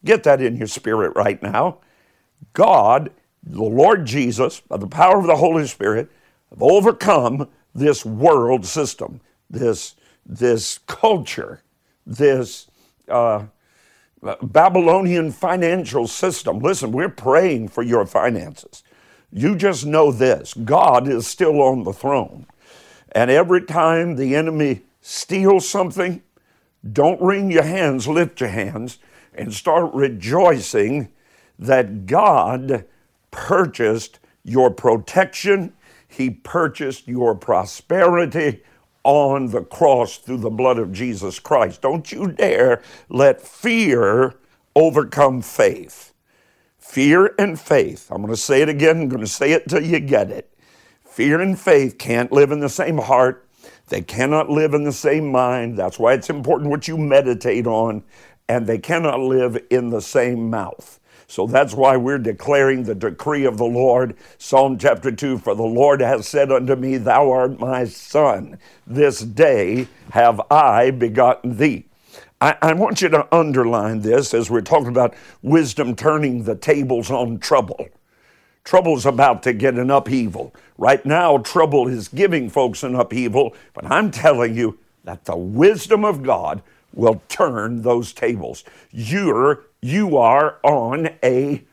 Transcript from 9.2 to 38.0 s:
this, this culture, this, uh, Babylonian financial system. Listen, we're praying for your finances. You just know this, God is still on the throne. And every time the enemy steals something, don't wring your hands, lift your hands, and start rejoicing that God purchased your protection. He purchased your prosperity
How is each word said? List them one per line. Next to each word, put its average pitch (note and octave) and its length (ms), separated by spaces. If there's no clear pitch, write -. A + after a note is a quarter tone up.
this, - 460
this A2+ 640
culture, - 720
this, C3 600
uh, A2+ 340
Babylonian E3+ 920
financial E3+ 720
system. A#2 520
Listen, C3+ 340
we're D#3+ 160
praying C#3 580
for A#2 160
your A#2 220
finances. F#2+ 760
You D#3+ 280
just D#3+ 280
know D3 280
this, B2 400
God B2+ 560
is A#2 180
still D#3 340
on C3 220
the F2+ 80
throne. B2+ 540
And A#2+ 180
every F3 320
time E3 540
the C3+ 220
enemy D3+ 460
steals F#3+ 680
something, F#3 560
don't D3+ 280
wring G3 300
your D#3+ 120
hands, D3+ 440
lift D#3 320
your A#2 120
hands, G#2+ 480
and G#2+ 200
start E3 400
rejoicing B2+ 1160
that G#2+ 460
God B2+ 800
purchased A#2+ 920
your B2+ 260
protection. F#3 1040
He C3 220
purchased C#3+ 800
your B2 260
prosperity D3+ 1300